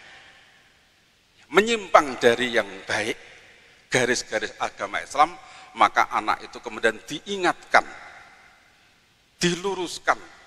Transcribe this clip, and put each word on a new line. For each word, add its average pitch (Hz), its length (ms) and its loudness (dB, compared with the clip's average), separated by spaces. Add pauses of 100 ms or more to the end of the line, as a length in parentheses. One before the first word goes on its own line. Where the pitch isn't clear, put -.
(1500)
menyimpang 185 640 4
dari 120 400 4
yang 101 80 0 (240)
baik, 107 240 -4 (720)
garis-garis 117 720 -2
agama 101 400 -6
Islam, 147 400 0 (400)
maka 110 320 4
anak 107 320 -2
itu 117 160 -16
kemudian 110 480 -4
diingatkan, 170 800 0 (1500)
diluruskan 175 800 -2 (280)